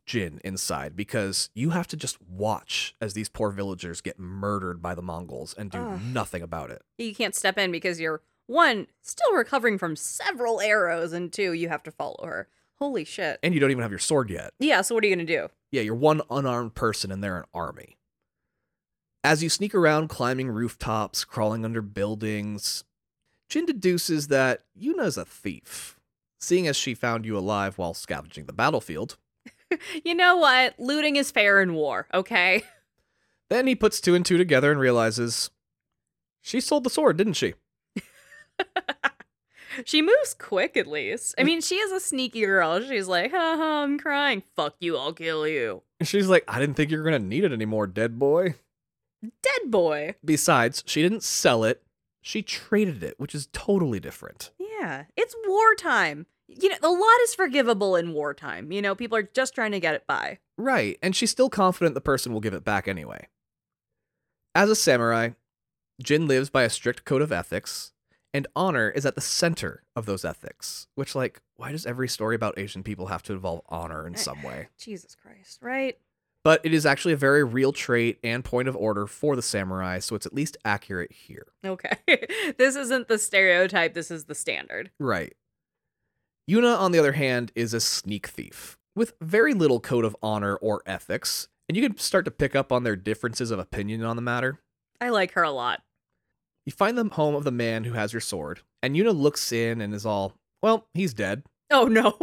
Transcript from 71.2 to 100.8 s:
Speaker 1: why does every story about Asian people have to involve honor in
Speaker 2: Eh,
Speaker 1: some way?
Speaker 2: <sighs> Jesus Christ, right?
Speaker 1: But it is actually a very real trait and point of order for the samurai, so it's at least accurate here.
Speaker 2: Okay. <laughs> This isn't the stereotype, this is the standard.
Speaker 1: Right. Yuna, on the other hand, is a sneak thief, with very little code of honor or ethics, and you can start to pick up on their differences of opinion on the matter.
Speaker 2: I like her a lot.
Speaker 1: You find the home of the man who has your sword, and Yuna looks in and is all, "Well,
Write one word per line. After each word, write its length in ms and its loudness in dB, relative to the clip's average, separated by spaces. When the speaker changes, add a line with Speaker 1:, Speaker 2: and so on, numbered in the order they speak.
Speaker 1:
why 160 -12
does 140 -8
every 240 -4
story 260 -2
about 220 -2
Asian 260 -8
people 240 -8
have 160 -6
to 100 -8
involve 360 -6
honor 380 -8
in 80 -12
Speaker 2:
Eh, 20 -14
Speaker 1:
some 260 -6
way? 300 -12
Speaker 2:
<sighs> 40 -20
Jesus 380 -16
Christ, 460 -20
right? 360 -4
Speaker 1:
But 220 8
it 80 0
is 120 4
actually 280 2
a 40 2
very 260 6
real 280 2
trait 520 0
and 200 -2
point 240 -2
of 80 -2
order 320 -2
for 280 -2
the 80 -2
samurai, 560 -2
so 160 -6
it's 100 -6
at 80 -10
least 320 -4
accurate 480 -4
here. 340 -20
Speaker 2:
Okay. 320 -6
<laughs> 200 0
This 180 4
isn't 320 -4
the 120 2
stereotype, 760 2
this 180 -10
is 140 -10
the 100 -12
standard. 640 -4
Speaker 1:
Right. 360 -2
Yuna, 280 6
on 140 2
the 80 6
other 140 6
hand, 420 0
is 180 -2
a 60 0
sneak 480 -4
thief, 500 -14
with 260 0
very 320 4
little 260 4
code 260 0
of 160 -2
honor 360 0
or 280 -2
ethics, 600 -6
and 80 -2
you 100 2
can 100 -4
start 280 0
to 60 -6
pick 240 0
up 160 0
on 120 2
their 140 0
differences 520 -4
of 100 -2
opinion 440 -6
on 140 -2
the 40 -6
matter. 380 -2
Speaker 2:
I 100 -4
like 240 0
her 100 2
a 80 0
lot. 320 -4
Speaker 1:
You 80 -10
find 240 0
the 80 0
home 300 0
of 100 -2
the 60 0
man 340 -2
who 80 -6
has 200 -2
your 60 -4
sword, 420 -8
and 140 -2
Yuna 220 4
looks 360 2
in 280 0
and 120 -4
is 120 -6
all, 280 0
"Well, 320 2